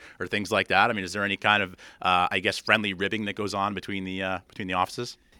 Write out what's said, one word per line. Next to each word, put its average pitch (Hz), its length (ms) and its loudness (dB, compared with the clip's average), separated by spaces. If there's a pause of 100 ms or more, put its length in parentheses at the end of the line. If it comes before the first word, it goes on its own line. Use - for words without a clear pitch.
(180)
or 92 80 -6
things 104 240 -4
like 98 180 2
that. 95 200 6
I 120 60 0
mean, 98 100 -4
is 87 80 -8
there 101 120 -2
any 98 120 0
kind 104 260 4
of, 90 120 -4 (260)
uh, 90 300 4
I 104 80 0
guess, 95 180 0
friendly 107 380 2
ribbing 101 320 -2
that 101 80 -6
goes 104 180 -4
on 101 220 -2
between 95 300 -6
the, 95 180 -6
uh, 92 160 -2 (100)
between 101 200 -10
the 92 60 -4
offices? 95 440 -2 (220)